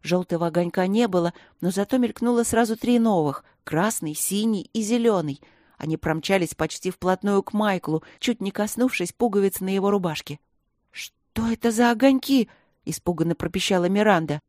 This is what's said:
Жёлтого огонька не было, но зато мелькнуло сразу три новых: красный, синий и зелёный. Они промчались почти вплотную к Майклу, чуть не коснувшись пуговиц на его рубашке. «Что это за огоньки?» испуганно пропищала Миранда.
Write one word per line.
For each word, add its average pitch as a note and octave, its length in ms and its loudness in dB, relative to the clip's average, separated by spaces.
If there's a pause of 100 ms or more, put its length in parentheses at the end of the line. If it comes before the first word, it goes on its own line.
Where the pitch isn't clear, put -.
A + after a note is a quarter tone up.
Жёлтого E3+ 460 -2
огонька F3 400 -2
не A3 220 2
было, F3 240 0 (260)
но F3 100 -2
зато G3 280 -2
мелькнуло A#3+ 460 0
сразу A3+ 340 0
три A#3+ 200 2
новых: F#3 460 2 (220)
красный, D#3+ 500 -2
синий G#3 580 -2
и A3+ 80 -2
зелёный. G#3 600 0 (360)
Они D#3 200 -4
промчались E3 580 -2
почти E3 360 -6
вплотную F#3+ 520 0
к - 80 -12
Майклу, F#3+ 520 -2 (160)
чуть A#3 220 -2
не G3 100 -4
коснувшись G#3+ 600 -2
пуговиц G3+ 480 0
на F#3+ 100 -4
его G3 220 0
рубашке. E3+ 480 -4 (520)
«Что - 560 -8
это A#3 240 0
за A#3+ 200 4
огоньки?» C4 580 4 (360)
испуганно E3 500 -2
пропищала F3+ 500 0
Миранда. F3+ 640 2